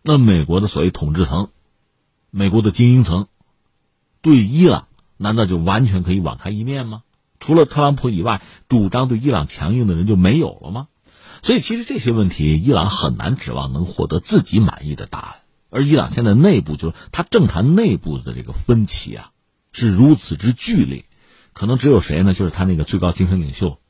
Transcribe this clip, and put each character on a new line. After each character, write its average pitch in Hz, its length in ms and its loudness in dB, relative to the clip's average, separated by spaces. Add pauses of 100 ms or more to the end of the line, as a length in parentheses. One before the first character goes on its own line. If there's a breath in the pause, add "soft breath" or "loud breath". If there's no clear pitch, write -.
那 151 160 2
美 101 280 4
国 85 160 0
的 104 60 -2
所 76 160 -2
谓 90 60 2
统 76 240 -4
治 85 120 0
层， 196 240 -4 (800)
美 98 180 -2
国 110 120 2
的 104 100 2
精 120 220 4
英 127 100 6
层， 92 240 0 (920)
对 156 160 6
伊 123 320 4
朗 92 180 -2 (300)
难 104 180 -4
道 113 100 2
就 90 120 -2
完 95 280 0
全 95 180 0
可 85 100 -2
以 95 80 0
网 80 160 -6
开 - 120 -12
一 107 140 -6
面 131 240 -8
吗？ 110 140 -14 (400)
除 151 140 0
了 160 100 6
特 147 160 -4
朗 143 160 2
普 127 120 -2
以 95 120 -2
外， 101 200 -4 (280 loud breath)
主 110 180 2
张 127 220 -2
对 120 80 -2
伊 127 120 -2
朗 85 180 -2
强 87 280 -4
硬 123 100 0
的 92 100 0
人 87 120 -2
就 110 80 2
没 95 220 4
有 160 240 -2
了 73 100 -14
吗？ 123 160 -10 (600 loud breath)
所 240 80 4
以 208 60 0
其 226 160 -6
实 233 80 -10
这 269 120 -8
些 120 140 -2
问 110 160 0
题， 78 340 0
伊 127 120 2
朗 95 160 0
很 67 260 -4
难 127 220 -4
指 - 160 -12
望 67 180 -8
能 73 140 -4
获 - 200 -6
得 - 140 -4
自 202 220 0
己 - 180 -2
满 98 260 -2
意 73 100 -8
的 - 100 -16
答 - 140 -14
案。 - 160 -18 (340)
而 120 120 -4
伊 143 140 2
朗 95 160 -2
现 117 140 -2
在 104 80 4
内 147 260 4
部， 76 160 -6
就 82 140 -6
是 82 60 -10 (180 loud breath)
它 170 100 -6
政 180 240 2
坛 113 260 0
内 190 220 2
部 76 220 -8
的 62 160 -12
这 60 80 -12
个 60 100 -14
分 113 340 0
歧 - 300 -10
啊， - 160 -20 (400)
是 - 160 -2
如 123 280 6
此 - 200 -8
之 98 160 -2
剧 175 320 -2
烈， 67 220 -6 (480 soft breath)
可 - 120 -8
能 123 120 0
只 123 120 0
有 117 120 4
谁 76 200 -2
呢？ 95 120 2
就 98 100 -2
是 85 80 -2
他 92 140 -4
那 92 100 0
个 76 80 -2
最 95 160 -4
高 87 140 0
精 92 160 0
神 92 100 0
领 71 140 -6
袖 80 260 -6 (100)